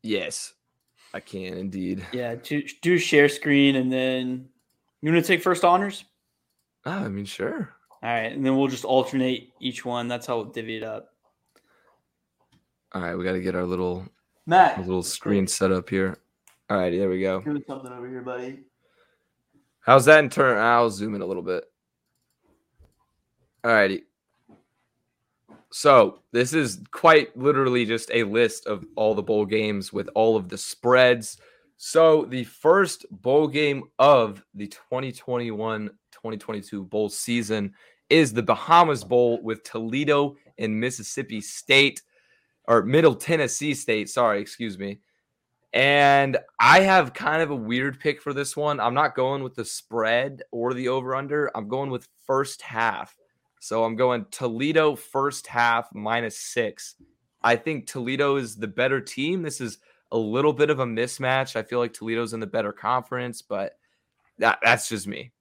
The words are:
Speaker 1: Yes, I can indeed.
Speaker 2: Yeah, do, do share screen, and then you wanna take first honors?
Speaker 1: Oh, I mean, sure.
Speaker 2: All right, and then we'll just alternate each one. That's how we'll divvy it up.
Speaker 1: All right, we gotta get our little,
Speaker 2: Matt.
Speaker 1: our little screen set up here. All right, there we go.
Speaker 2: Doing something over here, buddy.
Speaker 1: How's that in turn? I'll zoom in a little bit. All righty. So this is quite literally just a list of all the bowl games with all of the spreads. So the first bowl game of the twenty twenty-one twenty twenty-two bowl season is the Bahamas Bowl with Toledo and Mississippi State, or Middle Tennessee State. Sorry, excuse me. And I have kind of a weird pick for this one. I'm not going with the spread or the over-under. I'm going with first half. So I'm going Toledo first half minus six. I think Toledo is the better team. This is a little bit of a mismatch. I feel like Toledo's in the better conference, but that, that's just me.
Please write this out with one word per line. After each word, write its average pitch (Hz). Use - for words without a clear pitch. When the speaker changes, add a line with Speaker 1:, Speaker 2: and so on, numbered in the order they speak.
Speaker 1:
Yes, 101
I 101
can 92
indeed. 92
Speaker 2:
Yeah, 120
do, 147
do 175
share 143
screen, 139
and 127
then 127
you 151
wanna 165
take 175
first 180
honors? 190
Speaker 1:
Oh, -
I 113
mean, 101
sure. 151
Speaker 2:
All 113
right, 117
and 139
then 135
we'll 135
just 131
alternate 127
each 127
one. 120
That's 120
how 123
we'll 110
divvy 113
it 110
up. 110
Speaker 1:
All 92
right, 87
we 90
gotta 92
get 90
our 90
little, 90
Speaker 2:
Matt. 165
Speaker 1:
our 92
little 92
screen 98
set 95
up 90
here. 95
All 101
right, 90
there 98
we 92
go. 95
Speaker 2:
Doing 147
something 131
over 123
here, 127
buddy. 127
Speaker 1:
How's 131
that 156
in 131
turn? 127
I'll 117
zoom 104
in 98
a 87
little 92
bit. 90
All 117
righty. 98
So 123
this 127
is 120
quite 156
literally 127
just 113
a 117
list 113
of 104
all 107
the 104
bowl 107
games 104
with 98
all 110
of 92
the 98
spreads. 123
So 160
the 127
first 180
bowl 135
game 143
of 120
the 101
twenty 127
twenty-one 110
twenty 110
twenty-two 104
bowl 104
season 107
is 143
the 113
Bahamas 147
Bowl 120
with 110
Toledo 143
and 110
Mississippi 113
State, -
or 113
Middle 139
Tennessee 147
State. 107
Sorry, 110
excuse 104
me. 98
And 139
I 143
have 185
kind 160
of 147
a 143
weird 127
pick 151
for 143
this 135
one. 147
I'm 120
not 143
going 135
with 127
the 113
spread 120
or 123
the 127
over-under. 135
I'm 107
going 135
with 127
first 135
half. 113
So 113
I'm 113
going 120
Toledo 143
first 139
half 120
minus 110
six. -
I 117
think 143
Toledo 139
is 117
the 104
better 127
team. 165
This 147
is 113
a 113
little 120
bit 147
of 139
a 131
mismatch. 127
I 110
feel 123
like 117
Toledo's 113
in 113
the 107
better 104
conference, 123
but 98
that, 110
that's 117
just 101
me. 123